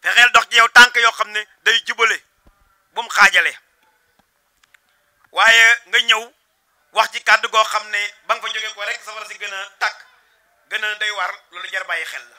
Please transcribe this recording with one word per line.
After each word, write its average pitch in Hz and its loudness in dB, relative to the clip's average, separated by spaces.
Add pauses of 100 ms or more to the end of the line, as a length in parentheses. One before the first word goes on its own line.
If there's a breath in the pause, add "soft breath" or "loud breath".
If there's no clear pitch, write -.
Fexeel 220 4
dox 233 2
ci 233 0
yow 226 4
tànk 247 6
yoo 233 2
xam 208 -6
ne 214 -8 (160)
day 226 0
jubale, 226 -2 (680)
bu 233 -8
mu 226 -10
xaajale. 190 2 (1700)
Waaye 226 4 (100)
nga 202 -2
ñëw 233 -4 (600)
wax 214 -2
ci 233 -12
kàddu 226 0
goo 220 0
xam 214 -6
ne 208 -6 (120)
ba 220 -2
nga 233 -12
fa 220 -10
jógee 214 -10
ko 202 -14
rek 233 -10
safara 214 -14
si 208 -18
gën 208 -12
a 190 -10 (180)
tàkk, 214 -6 (720)
gën 214 -6
a 214 -4
doy 208 -6
waar, 196 -6 (180)
loolu 180 -16
jar 190 -8
bàyyi 165 -8
xel 135 -16
la. - -20